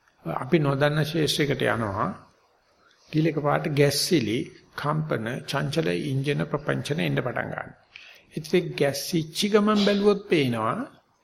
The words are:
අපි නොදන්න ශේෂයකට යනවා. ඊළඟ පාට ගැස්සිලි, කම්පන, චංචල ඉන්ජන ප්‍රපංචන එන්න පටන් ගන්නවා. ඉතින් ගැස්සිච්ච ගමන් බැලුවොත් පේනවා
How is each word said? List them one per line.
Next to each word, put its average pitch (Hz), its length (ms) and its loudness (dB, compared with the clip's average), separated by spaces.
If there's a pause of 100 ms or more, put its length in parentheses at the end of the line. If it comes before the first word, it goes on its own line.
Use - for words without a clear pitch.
(240)
අපි 151 340 0
නොදන්න 147 440 2
ශේෂයකට 147 640 0
යනවා. 113 440 0 (1040)
ඊළඟ 156 280 0
පාට 147 300 0
ගැස්සිලි, 139 680 2 (340)
කම්පන, 147 540 -4 (160)
චංචල 147 460 -2 (140)
ඉන්ජන 143 420 -2
ප්‍රපංචන 143 560 -2
එන්න 147 180 0
පටන් 120 300 -4
ගන්නවා. - 180 -8 (680)
ඉතින් 165 420 -2
ගැස්සිච්ච - 760 -2
ගමන් 208 340 4
බැලුවොත් 202 420 4
පේනවා 123 520 2 (480)